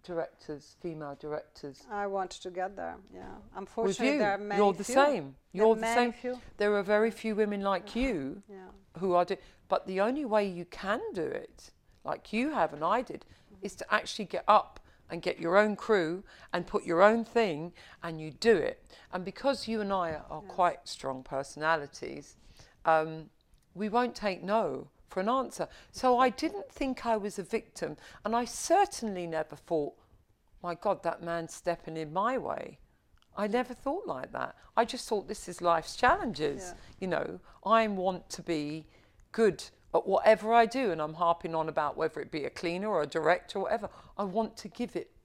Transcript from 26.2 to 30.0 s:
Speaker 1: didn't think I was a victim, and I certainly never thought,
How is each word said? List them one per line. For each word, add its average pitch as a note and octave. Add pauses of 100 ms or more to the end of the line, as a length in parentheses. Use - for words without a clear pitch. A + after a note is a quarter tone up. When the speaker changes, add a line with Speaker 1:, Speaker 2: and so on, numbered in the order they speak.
Speaker 1:
didn't G4
think C4
I A3+
was G3+
a F#3
victim, D#3 (280)
and A3
I A#3+
certainly A#3
never D#3
thought, D3 (680)